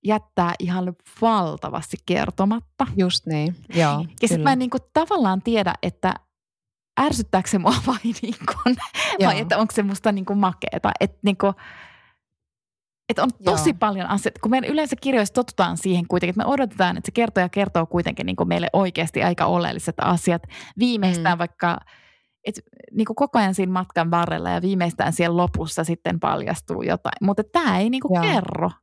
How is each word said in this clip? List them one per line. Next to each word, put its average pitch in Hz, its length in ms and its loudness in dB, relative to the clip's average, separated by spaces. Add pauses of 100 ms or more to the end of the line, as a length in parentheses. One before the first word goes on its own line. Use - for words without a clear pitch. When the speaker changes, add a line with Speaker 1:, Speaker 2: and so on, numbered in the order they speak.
Speaker 1:
jättää 190 540 0
ihan 180 340 -4 (280)
valtavasti 170 840 -2
kertomatta. 202 800 0 (100)
Speaker 2:
Just 180 280 0
niin, 156 300 -2 (200)
joo, 156 300 2 (160)
Speaker 1:
Ja 240 60 2
sit - 100 4
Speaker 2:
kyllä. 156 60 0
Speaker 1:
mä 277 100 4
en 254 60 2
niinku 254 180 -2 (160)
tavallaan 294 480 2
tiedä, 208 320 0 (100)
että 180 300 -2 (840)
ärsyttääkö 233 500 0
se 214 80 2
mua 190 160 4 (100)
<laughs> - 40 -2
vai 254 100 2 (240)
niinkun, - 540 -2 (440)
Speaker 2:
Joo. 302 120 6
Speaker 1:
vai 190 80 0
että 196 180 0
onko 214 180 0
se 214 80 2
musta 202 280 0
niinku 202 240 -2
makeeta. 202 640 0
Et 196 120 0 (120)
niinku, 196 300 2 (1600)
et 226 100 -2
on 254 100 2 (140)
tosi 170 260 2
Speaker 2:
Joo. 220 100 -2
Speaker 1:
paljon 196 300 0
asioita, - 320 0
kun 220 100 0
meidän 262 180 2
yleensä 302 320 0
kirjoissa 247 320 2
totutaan 185 440 0
siihen 175 300 0
kuitenkin, 180 220 0 (120)
että - 60 0
me 269 60 2
odotetaan, 196 440 0
että - 100 -8
se - 40 -8
kertoja 220 380 2
kertoo 185 360 0
kuitenkin 170 400 -4
niinku 180 200 -2
meille 175 280 0
oikeasti 175 500 0
aika 175 220 2
oleelliset 170 560 -2
asiat. 175 400 2 (380)
Viimeistään 185 580 2
Speaker 2:
Mm. - 20 -10
Speaker 1:
vaikka, 175 380 -2 (680)
et - 120 -8 (320)
niinku 220 240 0
koko 277 240 2
ajan 190 160 2
siinä 185 180 0
matkan 175 380 0
varrella 170 380 0
ja 175 120 0
viimeistään 175 520 0
siellä 170 240 2
lopussa 165 460 0
sitten 170 360 -2
paljastuu - 600 -4
jotain. - 400 -2
Mutta 202 220 0
tää 233 360 0
ei 214 100 0
niinku 247 260 0
Speaker 2:
Joo. 175 80 2
Speaker 1:
kerro. 185 480 0 (120)